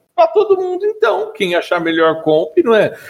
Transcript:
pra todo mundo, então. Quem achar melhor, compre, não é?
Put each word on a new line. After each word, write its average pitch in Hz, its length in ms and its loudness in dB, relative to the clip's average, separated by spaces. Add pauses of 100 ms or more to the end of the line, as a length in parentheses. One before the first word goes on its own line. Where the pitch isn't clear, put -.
(240)
pra 330 40 2
todo 403 300 2
mundo, 370 280 -4
então. 427 480 -2
Quem 180 220 -4
achar 170 240 -2
melhor, 165 440 0
compre, 156 400 0
não 233 120 2
é? 185 180 2 (160)